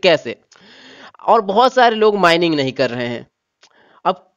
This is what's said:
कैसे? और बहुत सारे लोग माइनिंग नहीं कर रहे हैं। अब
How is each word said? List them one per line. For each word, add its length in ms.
कैसे? 340
और 140
बहुत 340
सारे 220
लोग 200
माइनिंग 380
नहीं 180
कर 180
रहे 160
हैं। 200
अब 100